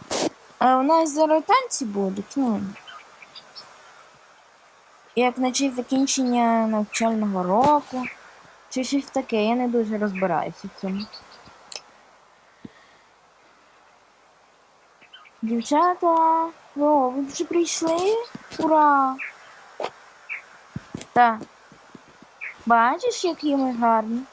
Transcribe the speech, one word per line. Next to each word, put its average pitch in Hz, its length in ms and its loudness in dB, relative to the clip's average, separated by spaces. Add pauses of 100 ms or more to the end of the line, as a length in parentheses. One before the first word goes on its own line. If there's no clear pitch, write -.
(600)
А 254 180 4
у 262 60 2
нас 320 300 2
зараз 311 300 2
танці 480 420 0
будуть, 196 500 -4
ну. 233 260 0 (2500)
Як 247 220 2
наче 254 340 0
закінчення 247 960 0
навчального 214 760 -2
року, 254 640 2 (640)
чи 254 140 -4
щось 269 220 -2
таке, 233 400 -2
я 233 100 2
не 247 120 -2
дуже 226 300 0
розбираюся 185 680 -4 (100)
в - 40 -20
цьому. 196 240 -6 (4000)
Дівчата, 330 1040 2 (300)
о, 285 320 4
ви 269 160 -4
вже 277 180 -6
прийшли? 339 720 0 (440)
Ура! 294 560 4 (2000)
Та. 233 260 4 (1300)
Бачиш, 269 600 0
які 302 300 -2
ми 262 180 0
гарні? 226 600 0